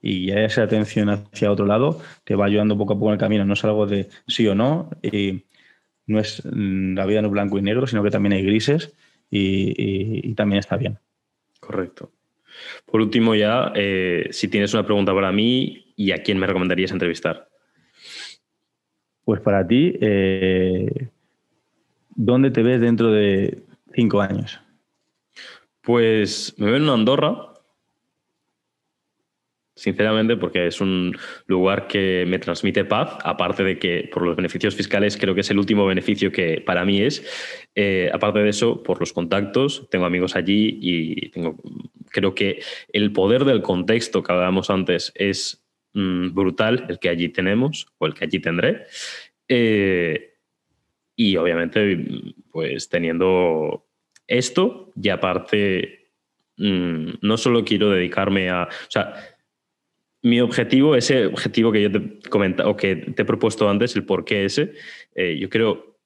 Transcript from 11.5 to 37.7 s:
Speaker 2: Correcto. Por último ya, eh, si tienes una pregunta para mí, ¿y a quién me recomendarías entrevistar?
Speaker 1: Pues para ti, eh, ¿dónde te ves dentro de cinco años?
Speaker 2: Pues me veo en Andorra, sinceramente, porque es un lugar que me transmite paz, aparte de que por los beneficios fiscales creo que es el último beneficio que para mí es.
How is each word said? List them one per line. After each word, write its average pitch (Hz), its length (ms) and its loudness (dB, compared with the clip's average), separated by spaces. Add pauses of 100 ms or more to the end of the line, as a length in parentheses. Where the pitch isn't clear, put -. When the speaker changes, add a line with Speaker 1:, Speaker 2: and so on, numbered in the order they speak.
Speaker 2:
Correcto. - 500 -10 (760)
Por 113 160 2
último 113 320 2
ya, 107 420 2
eh, 92 540 0
si - 180 -4
tienes 101 240 2
una 90 140 0
pregunta 101 280 2
para 95 180 2
mí, 120 640 0
¿y 98 160 0
a 82 100 -4
quién 98 160 0
me 95 80 0
recomendarías 92 460 2
entrevistar? 85 540 -2 (1800)
Speaker 1:
Pues 104 160 0
para 98 240 2
ti, 139 340 4
eh, 95 1080 0 (1080)
¿dónde 127 340 4
te 117 120 0
ves 123 180 4
dentro 117 320 4
de 101 520 2 (300)
cinco 101 260 2
años? 101 400 -4 (1200)
Speaker 2:
Pues 113 760 2
me 104 80 0
veo 113 100 4
en 151 120 2
Andorra, 139 480 2 (2500)
sinceramente, 110 640 0
porque 87 300 -2
es 85 140 -4
un 90 360 0 (300)
lugar 95 400 2
que 92 420 0
me 92 100 0
transmite 92 460 -2
paz, 110 400 -2
aparte 90 400 -2
de 95 140 0
que 87 340 -2
por 87 120 -2
los 85 120 0
beneficios 95 380 -2
fiscales 104 420 0
creo 95 180 0
que 95 60 0
es - 100 -4
el 101 80 2
último 101 280 2
beneficio 95 460 0
que 82 280 -2
para 90 240 0
mí 98 160 2
es. 139 240 -2 (500)